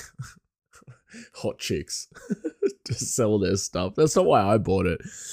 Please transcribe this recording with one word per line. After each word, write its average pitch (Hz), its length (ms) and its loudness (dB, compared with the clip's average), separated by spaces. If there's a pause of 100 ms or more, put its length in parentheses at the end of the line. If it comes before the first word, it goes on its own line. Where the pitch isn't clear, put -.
(640)
<laughs> - 720 -20
hot - 240 -6
chicks - 500 -6 (400)
<laughs> - 360 -4
to 123 100 -4
sell 107 440 0
their 95 180 2
stuff. 92 380 -4
That's 156 220 2
not 185 100 4
why 135 160 6
I 104 160 4
bought 92 280 2
it. 85 140 0 (320)